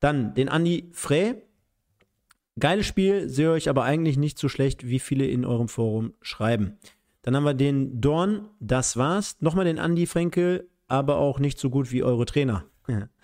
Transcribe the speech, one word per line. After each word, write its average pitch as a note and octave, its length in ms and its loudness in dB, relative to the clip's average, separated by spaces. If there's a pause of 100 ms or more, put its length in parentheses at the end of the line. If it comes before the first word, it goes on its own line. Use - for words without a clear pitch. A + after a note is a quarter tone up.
Dann C3+ 340 0
den C3 140 2
Andi E3+ 440 0
Frey. G3+ 500 -2 (1160)
Geiles F#3+ 280 0
Spiel, F#3+ 420 2
sehe D3 220 2
euch D#3 180 0
aber C3 160 2
eigentlich D3+ 320 2
nicht D3 220 0
so C#3+ 100 0
schlecht, C3+ 380 -2
wie B2+ 140 0
viele C3+ 260 0
in B2 180 0
eurem A#2+ 240 0
Forum A2 540 -2
schreiben. G#2+ 560 -2 (420)
Dann B2+ 160 0
haben C#3+ 80 0
wir C#3+ 100 2
den C3+ 460 0
Dorn, F3+ 480 0 (100)
das B2 380 -2
war's. E3+ 440 -2
Nochmal E3+ 260 2
den E3 120 0
Andi E3+ 280 0
Frenkel, F3 640 0 (200)
aber C#3 280 0
auch C#3+ 220 0
nicht C#3 200 0
so C3+ 100 -2
gut B2+ 240 -2
wie B2+ 100 0
eure A#2+ 220 2
Trainer. A#2+ 400 0 (220)
<laughs> G#2+ 220 -4 (160)